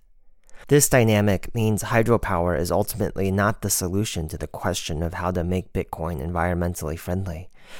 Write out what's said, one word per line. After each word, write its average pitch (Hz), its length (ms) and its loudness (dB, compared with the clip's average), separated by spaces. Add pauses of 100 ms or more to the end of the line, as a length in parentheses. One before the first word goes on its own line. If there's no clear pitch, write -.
(680)
This 143 200 6
dynamic 107 640 4
means 110 300 0
hydropower 101 720 2
is 85 120 -2
ultimately 95 600 0
not 101 300 0
the 101 80 -2
solution 92 580 -2
to - 100 -8
the 78 80 -6
question - 560 -4
of 85 120 -2
how 90 160 -2
to 90 120 0
make 90 300 -2
Bitcoin 82 520 -6
environmentally 85 720 -2
friendly, 90 500 -6 (320)